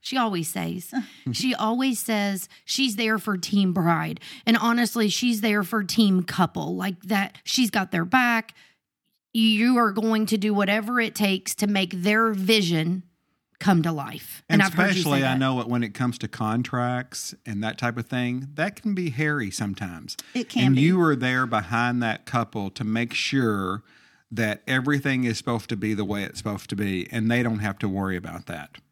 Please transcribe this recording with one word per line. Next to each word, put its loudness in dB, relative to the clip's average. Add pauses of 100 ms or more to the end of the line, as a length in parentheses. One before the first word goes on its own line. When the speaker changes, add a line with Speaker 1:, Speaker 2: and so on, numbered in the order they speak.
Speaker 1:
she -6
always 0
says, -6 (200)
Speaker 2:
<laughs> -8
Speaker 1:
she 0
always 0
says -2 (160)
she's 0
there 0
for -2
team 2
bride. 2 (240)
And 4
honestly, 2
she's 0
there 2
for -2
team 4
couple. 0
Like -4
that, -2
she's 0
got -2
their 0
back. 2 (800)
You 4
are 4
going 0
to 0
do 2
whatever 2
it -2
takes 0
to 0
make 0 (100)
their 4
vision 2 (560)
come 4
to 0
life. -10
Speaker 3:
And 6
Speaker 1:
And 8
I've -2
heard 4
you 2
say 0
Speaker 3:
especially, 2
I 2
Speaker 1:
that. 0
Speaker 3:
know 0
it -4
when 0
it -8
comes -2
to -6
contracts -4 (140)
and -6
that -4
type -2
of -6
thing, -4
that -4
can -2
be -2
hairy -2
sometimes. -8 (180)
Speaker 2:
It -4
can 0
Speaker 3:
And 6
Speaker 2:
be. 4
Speaker 3:
you 4
are 6
there 0
behind 0
that -4
couple -4
to -10
make -2
sure -2 (480)
that -2
everything 0
is -2
supposed -4
to -4
be -2
the -2
way -4
it's -12
supposed -8
to -4
be, -2
and 0
they 2
don't -2
have -4
to -2
worry -2
about -10
that. -14 (140)